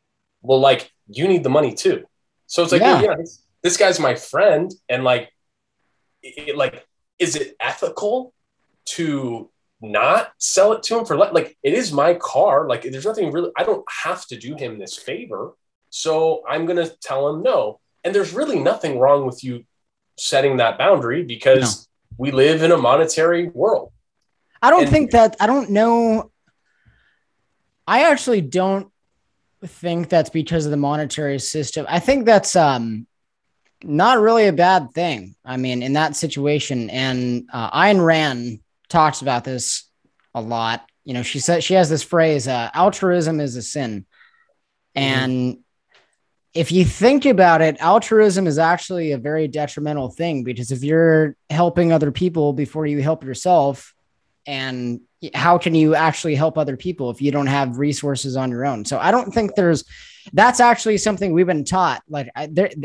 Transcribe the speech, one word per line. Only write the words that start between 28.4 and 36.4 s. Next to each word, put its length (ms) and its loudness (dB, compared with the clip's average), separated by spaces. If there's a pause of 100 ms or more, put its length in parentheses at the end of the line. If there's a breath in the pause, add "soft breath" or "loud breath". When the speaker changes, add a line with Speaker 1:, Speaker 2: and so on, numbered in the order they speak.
Speaker 2:
don't 500 -2 (760)
think 440 -6
that's 220 2
because 340 -2
of 60 -2
the 60 -2
monetary 640 -2
system. 500 -6
I 100 -2
think 280 0
that's, 300 4
um, 500 0 (800)
not 360 2
really 260 4
a 60 2
bad 400 2
thing. 420 -6 (100)
I 120 -10
mean, 260 -4
in 120 -4
that 200 0
situation, 760 -4